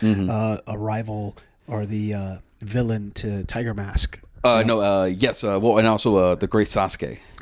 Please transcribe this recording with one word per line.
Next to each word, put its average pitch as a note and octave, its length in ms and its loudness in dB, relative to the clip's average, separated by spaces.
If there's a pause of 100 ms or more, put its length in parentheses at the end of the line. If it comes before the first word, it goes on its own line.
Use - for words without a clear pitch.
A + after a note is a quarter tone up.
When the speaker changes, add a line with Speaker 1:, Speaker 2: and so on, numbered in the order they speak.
Speaker 1:
Mm-hmm. G2+ 280 2
Speaker 2:
uh, G#2+ 280 -2 (100)
a A2 100 -8
rival G#2+ 600 -6 (320)
or G#2+ 180 -4
the, G#2+ 280 -4
uh, F#2+ 220 -6 (240)
villain A2 540 -2
to G2+ 300 -6
Tiger A#2 280 -6
Mask. - 460 -4 (260)
Speaker 1:
Uh, A#2+ 140 4
Speaker 2:
You A2+ 80 4
know? A#2 140 2
Speaker 1:
no, - 20 0
uh, G2 220 2
yes, G2 400 0
uh, G2 180 0
well, A2 160 6
and A2 80 6
also, A2 300 4
uh, F2+ 180 6
the F2+ 140 -2
great G#2+ 180 2
Sasuke. - 520 -2 (240)